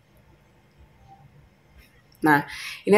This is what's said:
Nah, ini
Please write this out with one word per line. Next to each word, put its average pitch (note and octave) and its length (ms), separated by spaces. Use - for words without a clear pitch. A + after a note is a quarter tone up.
Nah, D3 240
ini F#3+ 120